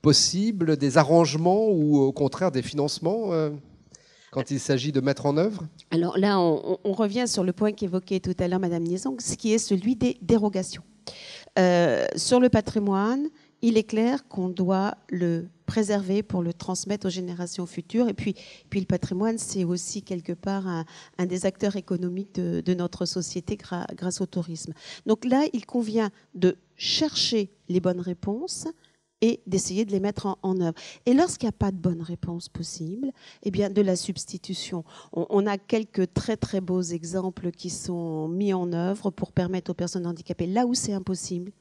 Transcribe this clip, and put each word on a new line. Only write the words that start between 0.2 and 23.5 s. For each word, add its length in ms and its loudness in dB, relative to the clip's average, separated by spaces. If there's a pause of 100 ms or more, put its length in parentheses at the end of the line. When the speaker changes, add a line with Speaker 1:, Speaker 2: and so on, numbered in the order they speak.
Speaker 1:
des 200 4
arrangements 720 6
ou 280 4
au 140 6
contraire 400 0
des 100 0
financements, 680 -2
euh, 200 2 (800)
quand 200 -4
il 80 0
s'agit 320 0
de 100 2
mettre 240 0
en 120 2
œuvre ? 300 0 (240)
Speaker 2:
Alors 260 0
là, 220 4
on, 240 4
on, 200 -2
on 100 0
revient 340 0
sur 160 -2
le 100 0
point 180 0
qu'évoquait 480 -4
tout 200 -4
à 80 2
l'heure 120 0
Madame 240 0
Niezong, 360 -2
ce 160 -6
qui 180 0
est 40 4
celui 380 2
des 260 0
dérogations. 640 0 (760)
Euh, 460 6 (100)
sur 240 4
le 100 8
patrimoine, 760 2 (340)
il 160 4
est 60 6
clair 440 0
qu'on 220 -2
doit 460 0 (140)
le 380 -2 (180)
préserver 580 0
pour 180 -2
le 120 -2
transmettre 540 -6
aux 40 0
générations 540 -8
futures. 440 -2
Et 40 -2
puis, 220 -4 (340)
puis 100 -2
le 60 -2
patrimoine, 520 -2
c'est 260 -4
aussi 380 -4
quelque 320 -8
part 340 -4
un, 180 -4 (320)
un 80 0
des 200 -4
acteurs 300 0
économiques 600 -4
de, 260 -2
de 120 0
notre 320 -2
société 520 -6